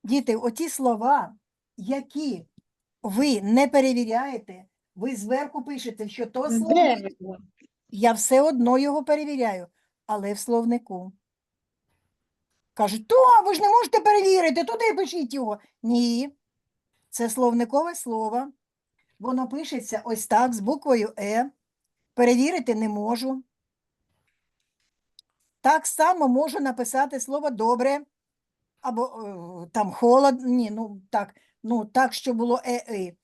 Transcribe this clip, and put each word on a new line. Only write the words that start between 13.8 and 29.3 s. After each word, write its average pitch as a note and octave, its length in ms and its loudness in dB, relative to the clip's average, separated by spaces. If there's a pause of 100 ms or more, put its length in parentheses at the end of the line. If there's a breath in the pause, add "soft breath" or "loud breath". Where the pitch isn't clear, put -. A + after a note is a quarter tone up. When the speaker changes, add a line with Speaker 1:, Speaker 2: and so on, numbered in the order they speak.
Speaker 1:
перевірити, F#4 640 4
туди A4+ 320 -2
пишіть D4+ 380 -4
його». A3 240 -6 (240 soft breath)
Ні, A#3+ 480 0 (800)
це A#3 200 -4
словникове B3 640 0
слово. A#3 580 -6 (680)
Воно B3+ 260 -4
пишеться C4 560 -8
ось A3 220 -6
так, A#3+ 280 2
з G#3+ 60 -6
буквою A#3+ 580 0
«Е». A3 320 -2 (640)
Перевірити B3 600 2
не A3 140 -2
можу. A#3 540 -6 (2250)
Так D4+ 260 4
само D#4+ 420 2
можу C#4+ 320 0
написати C4 600 -2
слово D4 300 -4
«добре», B3 500 0 (800)
або, B3 240 -4
е, F#3 680 -12